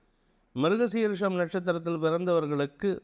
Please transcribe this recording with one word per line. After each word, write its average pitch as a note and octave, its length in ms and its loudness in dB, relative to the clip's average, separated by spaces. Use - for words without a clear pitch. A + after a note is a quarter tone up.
மிருகசீரிஷம் G3+ 800 0
நட்சத்திரத்தில் E3+ 640 -2
பிறந்தவர்களுக்கு D#3+ 1040 0